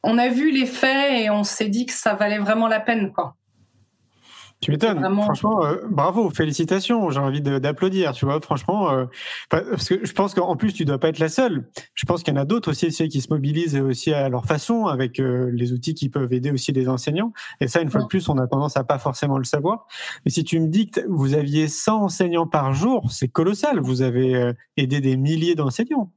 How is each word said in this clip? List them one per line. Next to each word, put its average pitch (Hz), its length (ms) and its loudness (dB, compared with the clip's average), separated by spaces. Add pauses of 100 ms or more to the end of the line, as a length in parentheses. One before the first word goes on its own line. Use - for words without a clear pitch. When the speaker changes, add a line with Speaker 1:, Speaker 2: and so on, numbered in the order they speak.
Speaker 1:
on 226 140 2
a 247 120 4
vu 285 220 2
l'effet 262 720 2
et 214 60 0
on 208 140 2
s'est 214 260 -2
dit 240 160 0
que - 80 -8
ça 208 220 -4
valait 208 240 -2
vraiment 220 280 0
la 220 120 0
peine, 220 320 -2
quoi. - 240 -6 (1300)
Speaker 2:
Tu 147 100 0
m'étonnes. 185 300 2
Speaker 1:
Vraiment. 196 220 2
Speaker 2:
Franchement, 208 420 2
euh, 151 240 -2
bravo, 180 400 2
félicitations. 170 800 0
J'ai 139 100 0
envie 139 220 0
de, 139 180 0
d'applaudir, 156 540 0
tu - 100 -2
vois. 143 160 0
Franchement, 175 540 0
euh, 127 120 2 (440)
pa-, 160 100 2
parce 208 300 -4
que 196 160 0
je - 80 -8
pense 196 200 0
qu'en 180 220 0
plus, 214 160 0
tu 170 140 -4
dois 143 120 0
pas 160 120 2
être 156 100 -4
la 160 80 2
seule. 185 420 0 (240)
Je - 120 -6
pense 170 180 -2
qu'il 143 100 0
y 139 40 0
en 139 40 0
a 139 40 0
d'autres 202 260 0
aussi, 151 140 0
tu 160 80 0
sais, 160 160 0
qui 151 100 -2
se - 100 -6
mobilisent 151 480 0
aussi 135 360 0
à 139 160 2
leur 123 160 -2
façon 220 400 0
avec, 131 340 -2
euh, 127 340 0
les 120 200 -2
outils 123 200 -4
qui 143 140 -4
peuvent 127 240 -2
aider 127 180 0
aussi 139 220 -2
les 131 160 2
enseignants. 151 460 -2 (260)
Et 139 80 0
ça, 170 140 2
une 156 80 0
fois - 100 2
Speaker 1:
Ouais. - 60 0
Speaker 2:
de - 20 -12
plus, 185 220 0
on 139 80 2
a 127 100 0
tendance 143 300 0
à 127 80 0
pas 139 140 0
forcément 139 380 0
le 131 60 0
savoir. 160 420 -2 (380)
Mais 139 80 2
si 160 140 0
tu 165 160 0
me 160 80 2
dis 208 200 2
que - 120 -2
t-, - 80 -6
vous 139 240 2
aviez 151 340 2
cent 214 340 0
enseignants 170 460 0
par 139 240 0
jour, 175 400 0
c'est - 160 -2
colossal. 202 540 2
Vous 127 200 0
avez, 127 320 2
euh, 120 200 2 (240)
aidé 143 240 0
des 131 160 2
milliers 160 380 2
d'enseignants. 196 600 -2